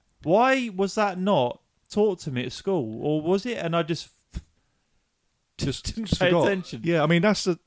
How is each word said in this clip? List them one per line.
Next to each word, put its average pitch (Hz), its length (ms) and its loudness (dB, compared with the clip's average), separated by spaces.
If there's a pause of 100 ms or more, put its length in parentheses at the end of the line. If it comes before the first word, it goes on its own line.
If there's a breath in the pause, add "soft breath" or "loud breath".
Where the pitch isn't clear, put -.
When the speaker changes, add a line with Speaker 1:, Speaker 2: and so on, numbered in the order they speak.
(220)
Speaker 1:
Why 240 520 2
was 190 200 -2
that 202 240 0
not 175 420 2 (300)
taught 208 300 0
to - 100 -8
me 127 140 -2
at - 80 -8
school? 123 520 -4
Or 151 160 0
was 185 240 0
it, 240 140 -6
and 165 160 -4
I 170 80 2
just, 156 260 -6 (240)
<laughs> - 1300 -20
just - 280 -6
didn't 220 200 -4
Speaker 2:
Just - 140 -2
Speaker 1:
pay 180 80 4
Speaker 2:
forgot. 170 180 4
Speaker 1:
attention? 117 380 -4
Speaker 2:
Yeah, 165 180 2
I 147 40 4
mean, 170 160 4
that's 208 220 2
the 175 220 -2